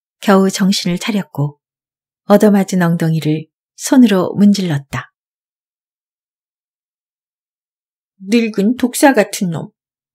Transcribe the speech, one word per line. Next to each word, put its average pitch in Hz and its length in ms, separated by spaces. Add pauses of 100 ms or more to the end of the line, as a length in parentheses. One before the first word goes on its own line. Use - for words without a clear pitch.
(200)
겨우 190 300
정신을 185 480
차렸고 160 640 (640)
얻어맞은 196 580
엉덩이를 160 640 (300)
손으로 220 580
문질렀다. 175 800 (3000)
늙은 214 580
독사 254 380
같은 196 360
놈. 156 200 (440)